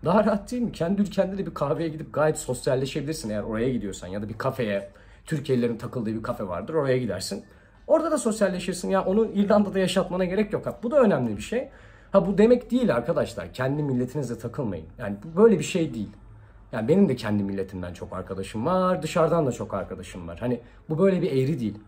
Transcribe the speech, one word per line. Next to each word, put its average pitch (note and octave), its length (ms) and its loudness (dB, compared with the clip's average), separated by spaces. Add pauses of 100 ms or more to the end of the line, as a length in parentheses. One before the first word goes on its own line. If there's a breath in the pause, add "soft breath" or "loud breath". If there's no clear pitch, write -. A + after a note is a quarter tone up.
Daha G3+ 200 4
rahat G#3 260 -2
değil B3 120 -4
mi? F#3 80 -4
Kendi G3 300 -2
ülkende F#3+ 360 0
de F#3+ 80 -4
bir D#3+ 80 -8
kahveye D3 360 -2
gidip D3+ 240 -10
gayet D#3 240 2
sosyalleşebilirsin C3+ 920 -4
eğer G#2+ 140 -4
oraya A2+ 260 -2
gidiyorsan G2+ 380 -4
ya G2 140 -6
da G#2+ 80 -8
bir G#2+ 80 -10
kafeye, A2 520 -2 (360 soft breath)
Türkiye'lilerin B2 520 0
takıldığı A2 380 -6
bir G#2+ 80 -6
kafe A2 240 -6
vardır, F2+ 260 -6
oraya C3+ 240 2
gidersin. A#2 460 -6 (440 soft breath)
Orada D#4 240 4
da D4+ 60 2
sosyalleşirsin. F#3+ 720 -2
Ya F#3+ 160 2
onu G3+ 200 4
İrlanda'da G3+ 540 2
yaşatmana F#3 460 0
gerek G3 280 0
yok. - 120 -4
Ha, - 180 -8
bu A#3+ 80 -2
da D4+ 80 6
önemli C3 380 4
bir G#2 40 -8
şey. - 280 -4 (420 loud breath)
Ha, F#3 160 6
bu G3 100 0
demek A3 340 6
değil A3+ 240 4
arkadaşlar, A#2 580 -2
kendi C#3 300 -2
milletinizle B2+ 540 -2
takılmayın. G#2 480 -6 (120)
Yani G2+ 260 -6
bu E3 200 4
böyle G#3+ 160 8
bir D3 40 -4
şey D#3+ 300 -2
değil. G#2+ 160 -6 (640 soft breath)
Yani A2+ 160 -4
benim F3+ 220 6
de B2 60 2
kendi G#2 280 0
milletimden F#2+ 500 -6
çok F2+ 200 -12
arkadaşım F#2+ 520 -6
var, F#3 360 2
dışarıdan D#3+ 440 2
da B2 60 0
çok G#2+ 220 -6
arkadaşım F#2 540 -8
var. E2+ 120 -12
Hani A#2+ 200 -2 (300 loud breath)
bu D#3 100 -2
böyle F#3+ 220 4
bir B2 100 0
eğri C3+ 280 2
değil. G#2 180 -4 (100)